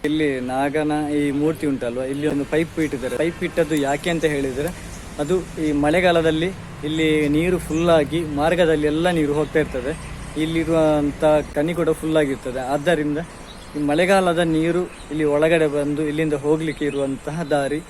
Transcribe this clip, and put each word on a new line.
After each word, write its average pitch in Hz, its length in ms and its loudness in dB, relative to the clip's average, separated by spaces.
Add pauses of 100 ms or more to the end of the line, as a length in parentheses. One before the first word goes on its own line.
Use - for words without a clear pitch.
ಇಲ್ಲಿ 151 220 2 (220)
ನಾಗನ 143 420 0 (240)
ಈ - 20 2 (200)
ಮೂರ್ತಿ 156 320 0
ಉಂಟಲ್ವಾ, 123 420 -4
ಇಲ್ಲಿ 147 180 -2
ಒಂದು 143 220 -2
ಪೈಪ್ 160 200 0 (120)
ಇಟ್ಟಿದ್ದಾರೆ. 127 360 -4
ಪೈಪ್ 170 260 -2
ಇಟ್ಟದ್ದು 160 280 0 (100)
ಯಾಕೆ 143 280 -2
ಅಂತ 160 200 0
ಹೇಳಿದ್ರೆ, 139 360 -2 (520)
ಅದು 156 140 0 (300)
ಈ - 20 2 (160)
ಮಳೆಗಾಲದಲ್ಲಿ 165 680 4 (380)
ಇಲ್ಲಿ 156 220 2 (260)
ನೀರು 175 220 2 (100)
ಫುಲ್ಲಾಗಿ 160 520 2 (200)
ಮಾರ್ಗದಲ್ಲಿ 160 540 4
ಎಲ್ಲ 170 140 2 (120)
ನೀರು 147 200 2
ಹೋಗ್ತಾ 151 240 0
ಇರ್ತದೆ. 135 300 -4 (500)
ಇಲ್ಲಿರುವಂಥ 160 800 2 (340)
ಕನಿ 160 220 0
ಕೂಡ 160 100 2 (120)
ಫುಲ್ಲಾಗಿರ್ತದೆ. 135 600 0 (140)
ಆದ್ದರಿಂದ 147 440 0 (580)
ಈ 147 40 -4 (100)
ಮಳೆಗಾಲದ 175 500 4 (140)
ನೀರು 170 260 2 (300)
ಇಲ್ಲಿ 151 240 0
ಒಳಗಡೆ 160 420 4
ಬಂದು 147 240 0 (100)
ಇಲ್ಲಿಂದ 156 240 0 (100)
ಹೋಗ್ಲಿಕ್ಕೆ 156 460 0
ಇರುವಂತಹ 139 540 -4 (100)
ದಾರಿ 143 340 -2